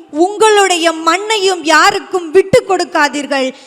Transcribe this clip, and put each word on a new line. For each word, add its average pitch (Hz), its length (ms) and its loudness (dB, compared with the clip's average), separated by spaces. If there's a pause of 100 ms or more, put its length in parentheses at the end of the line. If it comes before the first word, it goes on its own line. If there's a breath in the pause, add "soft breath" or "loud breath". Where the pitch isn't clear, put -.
(120)
உங்களுடைய 370 800 2
மண்ணையும் 370 720 -2
யாருக்கும் 330 680 -2
விட்டு 381 360 2
கொடுக்காதீர்கள். 285 880 -2 (140 loud breath)